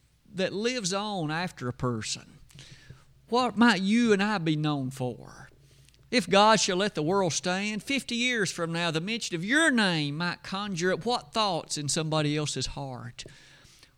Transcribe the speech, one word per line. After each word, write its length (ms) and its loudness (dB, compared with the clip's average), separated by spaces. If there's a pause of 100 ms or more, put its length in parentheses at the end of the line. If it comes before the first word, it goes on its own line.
(340)
that 200 -2
lives 400 -2
on 380 -4
after 360 -6
a 60 -4
person. 680 -6 (880)
What 300 0
might 240 6
you 320 4
and 100 4
I 140 0
be 180 0
known 340 -2
for? 600 -8 (640)
If 180 2
God 320 6
shall 160 0
let 180 0
the 80 -2
world 300 2
stand, 500 -2
fifty 320 -2
years 360 0
from 200 -4
now, 180 0
the 120 -2
mention 340 -6
of 80 -4
your 260 4
name 480 2
might 260 -6
conjure 500 -2
up 120 -4
what 280 -2
thoughts 440 -2
in 120 -4
somebody 480 0
else's 300 -4
heart? 580 -10 (720)